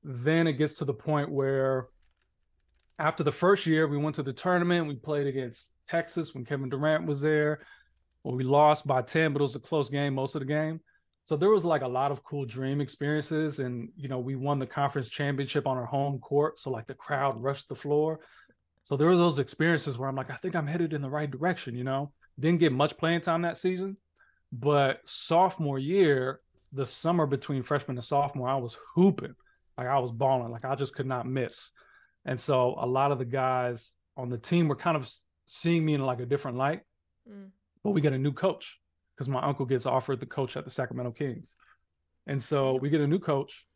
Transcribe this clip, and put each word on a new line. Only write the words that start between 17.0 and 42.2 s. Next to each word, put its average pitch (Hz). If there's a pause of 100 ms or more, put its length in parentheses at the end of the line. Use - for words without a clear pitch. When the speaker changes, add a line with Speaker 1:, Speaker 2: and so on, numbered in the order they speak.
Speaker 1:
rushed 135
the 131
floor. 151 (600)
So 139
there 147
were 180
those 170
experiences 151
where 135
I'm 135
like, 131
"I 131
think 180
I'm 156
headed 160
in 143
the 135
right 147
direction," 139
you 123
know? 135 (260)
Didn't 165
get 160
much 143
playing 165
time 170
that 170
season. 190 (540)
But 139
sophomore 165
year, 139 (320)
the 135
summer 165
between 135
freshman 143
and 120
sophomore, 143
I 135
was 120 (180)
hooping. - (420)
Like, 127
I 135
was 123
balling. 123
Like, 117
I 131
just 139
could 131
not 123
miss. 127 (540)
And 127
so 127
a -
lot 131
of 127
the 127
guys 127 (240)
on 127
the 123
team 170
were 139
kind 165
of 131
s-, - (200)
seeing 170
me 151
in, 139
like, 123
a 123
different 135
light. 143 (480)
Speaker 2:
Mm. 196 (320)
Speaker 1:
But 208
we 190
get 143
a 131
new 139
coach - (360)
'cause 127
my 139
uncle 139
gets 123
offered 127
the 120
coach 131
at -
the 123
Sacramento 123
Kings. - (720)